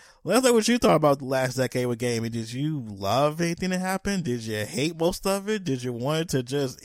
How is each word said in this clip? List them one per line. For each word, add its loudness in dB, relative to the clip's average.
Let 2
us -2
know 6
what 4
you 4
thought 6
about 4
the -10
last 0
decade 0
with 0
gaming. 0
Did -6
you -4
love 0
anything -2
that -2
happened? -2
Did -2
you -2
hate -2
most 0
of -2
it? -2
Did -2
you -6
want -2
it -6
to 0
just -4